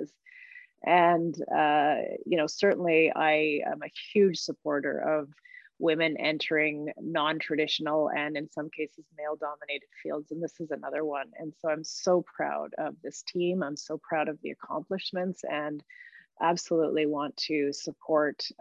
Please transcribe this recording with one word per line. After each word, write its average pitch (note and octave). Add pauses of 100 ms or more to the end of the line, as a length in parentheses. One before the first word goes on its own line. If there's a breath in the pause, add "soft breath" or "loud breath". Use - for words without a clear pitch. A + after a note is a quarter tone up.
is. D3 (760 loud breath)
And, E3+ (220)
uh, D3 (300)
you -
know, D3+
certainly E3
I D#3
am D3
a D3+ (200)
huge G3
supporter C#3+
of D3+ (500 loud breath)
women D#3+
entering D3+
non-traditional D3+
and D3
in D3
some D#3
cases D#3 (120)
male-dominated D3 (140)
fields. D3+
And D#3
this -
is D#3
another C#3+
one. C#3+
And D#3
so E3
I'm D#3
so F3+ (120)
proud D3
of D3+
this -
team. F3+
I'm C#3+
so D#3
proud D3+
of D3+
the D3+
accomplishments F#3
and D3 (580 loud breath)
absolutely D#3+
want D3 (120)
to C#3+
support, D3+ (160)